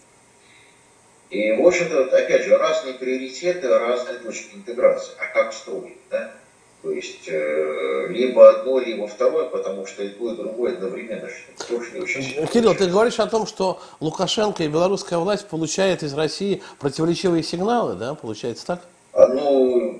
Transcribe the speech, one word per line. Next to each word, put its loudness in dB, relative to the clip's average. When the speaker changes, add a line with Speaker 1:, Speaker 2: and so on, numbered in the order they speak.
Speaker 1:
И, 0
в 4
общем-то, 4
вот, 0
опять 4
же, 6
разные 0
приоритеты, -4
разные 0
точки -12
интеграции. -2
А -8
как 0
строить, -12
да? -6
То -8
есть, -10
э, -4
либо 10
одно, 0
либо -4
второе, 0
потому -6
что -12
и -8
то, -8
и -8
другое -4
одновременно, -8
что -16
тоже -6
не -12
очень -6
Speaker 2:
Кирилл, 4
ты 2
говоришь 2
о 2
том, -2
что -4
Лукашенко -2
и -2
белорусская -2
власть -2
получает -2
из -6
России -2
противоречивые 0
сигналы, -2
да? -6
Получается -8
так? -6
Speaker 1:
А, 10
ну, 2